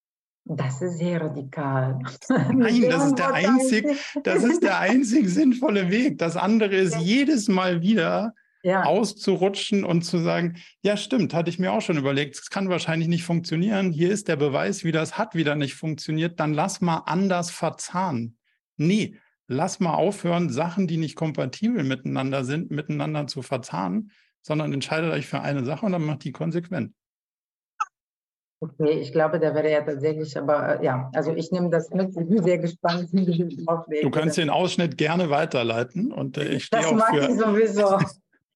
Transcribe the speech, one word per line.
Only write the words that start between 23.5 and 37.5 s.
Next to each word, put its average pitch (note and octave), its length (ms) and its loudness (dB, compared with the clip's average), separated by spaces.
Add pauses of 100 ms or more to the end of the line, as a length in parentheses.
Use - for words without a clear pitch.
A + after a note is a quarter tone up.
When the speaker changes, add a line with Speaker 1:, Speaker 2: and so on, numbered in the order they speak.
Speaker 2:
sondern D3+ 300 -4
entscheidet D#3+ 400 -2
euch D3 140 -2
für - 160 -6
eine C#3+ 220 -4
Sache D3 220 -4
und F#3+ 60 0
dann E3+ 120 -2
macht D3+ 200 -4
die C#3 80 -8
konsequent. E3+ 600 -6 (1700)
Speaker 1:
Okay, D#3 400 0
ich C3 120 -8
glaube, D#3+ 280 2
da D3+ 160 0
wäre D3+ 160 2
ja D3+ 100 2
tatsächlich, D3+ 560 -4
aber, D3 420 0
äh, - 40 -2
ja, C3 300 -2
also D#3 200 -2
ich E3+ 160 -6
nehme F3+ 180 0
das D#3+ 220 0
mit, F#3 200 -2
ich E3+ 180 -4
bin G3+ 160 4
sehr F3+ 140 4
gespannt, E3+ 540 -2
wie F#3+ 120 2
du E3+ 240 2
das C#3 180 -10
auflegst. D#3 380 -2
Speaker 2:
Du C3+ 60 2
kannst D#3 260 0
den D#3 140 0
Ausschnitt F3 460 0
gerne D#3+ 340 0
weiterleiten C#3+ 840 0
und, C#3 260 -6
äh, D3 160 -2
ich - 100 -4
stehe A3+ 180 0
Speaker 1:
Das E3 60 0
Speaker 2:
auch A3 100 4
Speaker 1:
mache A3 100 4
Speaker 2:
für C#3+ 200 2
Speaker 1:
ich A3 100 0
sowieso. G#3 600 2